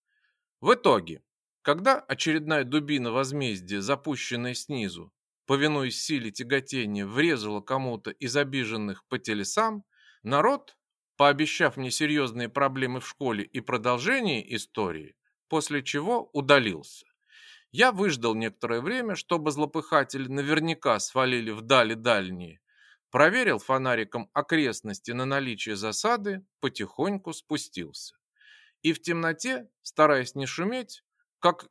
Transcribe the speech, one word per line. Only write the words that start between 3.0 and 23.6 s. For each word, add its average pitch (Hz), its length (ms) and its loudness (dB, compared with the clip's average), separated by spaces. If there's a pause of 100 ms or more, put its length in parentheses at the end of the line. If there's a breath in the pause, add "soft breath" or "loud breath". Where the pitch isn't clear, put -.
возмездия, 117 680 -2
запущенная 123 720 -2
снизу, 95 580 -6 (340)
повинуясь 139 540 0
силе 120 300 -4
тяготения, 120 760 -2
врезала 110 540 0
кому-то 127 500 -4
из 127 260 -4
обиженных 113 680 -2
по 127 120 -4
телесам, 202 680 -2 (380 soft breath)
народ, 165 540 0 (400)
пообещав 143 600 4
мне 127 140 -6
серьёзные 131 580 0
проблемы 131 520 0
в - 80 -14
школе 110 360 -2
и - 160 -8
продолжение 123 920 0
истории, 87 640 -6 (320)
после 147 340 -2
чего 160 500 -2
удалился. 131 760 2 (640 loud breath)
Я 233 220 4
выждал 143 420 2
некоторое 113 460 -4
время, 220 340 -4
чтобы 156 360 -2
злопыхатели 143 760 -2
наверняка 143 720 0
свалили 123 520 0
в 110 120 -8
дали 113 320 4
дальние, 92 640 -2 (500 soft breath)
проверил 170 480 4
фонариком 123 720 -2